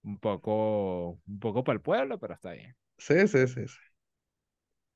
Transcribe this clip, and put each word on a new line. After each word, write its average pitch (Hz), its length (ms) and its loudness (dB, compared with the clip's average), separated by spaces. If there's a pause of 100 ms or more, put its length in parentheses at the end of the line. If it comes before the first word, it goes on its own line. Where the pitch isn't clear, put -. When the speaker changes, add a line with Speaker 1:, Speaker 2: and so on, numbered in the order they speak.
Speaker 1:
Un 101 160 -8
poco, 107 340 -2 (720)
un 101 120 -12
poco 113 240 -2
pa'l 123 180 0
pueblo, 233 380 -2
pero - 140 -10
está - 180 -14
bien. - 240 -18 (220)
Speaker 2:
Sí, 185 300 4
sí, 131 200 6
sí, 127 200 -6
sí. - 100 -18 (1200)